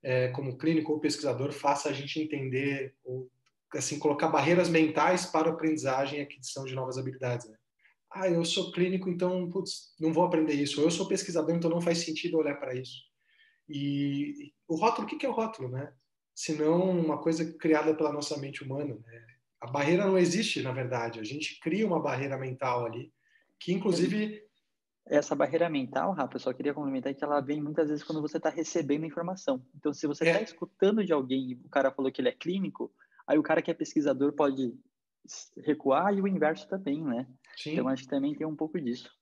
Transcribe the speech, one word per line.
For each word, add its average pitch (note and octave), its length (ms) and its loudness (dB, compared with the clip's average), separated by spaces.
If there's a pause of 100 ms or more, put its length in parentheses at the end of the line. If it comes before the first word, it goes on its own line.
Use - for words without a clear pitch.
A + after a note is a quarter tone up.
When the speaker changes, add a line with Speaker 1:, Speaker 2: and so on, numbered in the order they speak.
Speaker 1:
é, B2+ 280 0
como B2+ 280 -6
clínico D#3 340 2
ou D3+ 80 -2
pesquisador, C#3+ 520 -2
faça - 380 0
a C3+ 40 -2
gente C#3+ 260 -6
entender, C3+ 840 -4
ou, B2+ 260 -8 (440)
assim, C#3+ 240 -4
colocar D3+ 300 2
barreiras D#3+ 400 4
mentais D#3+ 580 4
para D#3+ 240 2
a - 20 -2
aprendizagem C#3 680 0
e - 20 -6
aquisição - 440 -10
de C3 80 -8
novas B2+ 240 -4
habilidades, B2+ 500 -4
né? - 80 -20 (560)
"Ah, F#3+ 160 -2
eu E3+ 160 2
sou F3 280 -2
clínico, F#3 380 2
então, F3+ 400 0
putz, - 500 -8
não D#3+ 120 2
vou E3 120 6
aprender D#3 300 2
isso." C#3+ 260 0
Ou D3+ 80 6
"Eu - 40 6
sou F#3+ 160 -2
pesquisador, E3+ 480 0
então E3+ 140 2
não E3+ 120 2
faz E3+ 180 2
sentido D#3+ 380 -2
olhar C#3+ 180 0
pra B2+ 180 -6
isso." B2+ 240 -10 (680)
E C#3+ 840 -4 (140)
o E3 100 0
rótulo, G#3+ 300 2
o - 40 -8
que D#4 60 -6
que C#4+ 100 -4
é - 20 0
o A#3 40 -2
rótulo, A3 360 -4
né? B2+ 240 -8 (420)
Se - 200 -4
não E3+ 360 4
uma D#3+ 300 2
coisa D#3+ 240 0 (140)
criada D#3 360 4
pela D3+ 180 0
nossa D3 260 -4
mente C3+ 240 -10
humana, C3+ 320 -6
né? - 320 -20 (340)
A A#2+ 100 -12
barreira D#3+ 360 2
não F#3+ 100 4
existe, F3+ 460 2
na B2+ 100 -2
verdade. A#2 480 -2
A G#2+ 40 -8
gente - 360 -8
cria F#3+ 260 0
uma E3+ 140 2
barreira C3+ 380 -2
mental B2+ 480 -2
ali, A#2+ 260 -10 (480)
que, E3+ 120 -2
inclusive, G3+ 720 0 (640)
Speaker 2:
Essa D3 240 4
barreira D3+ 360 2
mental, C#3+ 420 0
Rafa, C#3+ 240 -4
eu A#2+ 40 -4
só C3 120 -2
queria C#3 220 -2
complementar C#3 400 -4
que C#3 100 -6
ela D3 160 2
vem D3 220 -4
muitas D3+ 260 0
vezes D3 160 -2
quando D#3 180 -6
você D3+ 180 -4
tá D#3 100 0
recebendo D#3 560 -2
informação. E3 680 -4
Então, D3 180 -2
se - 140 -4
você D3 200 2
Speaker 1:
É. E3 80 6
Speaker 2:
tá G#3 80 4
escutando G#3 640 2
de E3+ 80 2
alguém C3 400 0
e - 40 -6
o - 140 -20
cara C3+ 200 4
falou C3+ 220 -2
que - 80 -8
ele B2+ 80 4
é - 40 0
clínico, E3+ 600 -4 (340)
aí D3 120 4
o D3+ 40 4
cara D#3+ 200 4
que E3+ 80 -4
é D#3+ 40 2
pesquisador C#3+ 600 2
pode C3+ 400 2 (520)
s-, - 240 -18 (120)
recuar D3+ 520 4
e G3 80 2
o G3+ 60 2
inverso D#3+ 400 0
também, D#3+ 360 -2
né? B2+ 220 -2 (300)
Speaker 1:
Sim. D3+ 160 -8
Speaker 2:
Então, B2+ 160 0
acho C3 160 -2
que - 60 -12
também C#3+ 240 0
tem D#3 120 -6
um D#3 100 -6
pouco D#3 240 -4
disso. B2+ 300 -6 (120)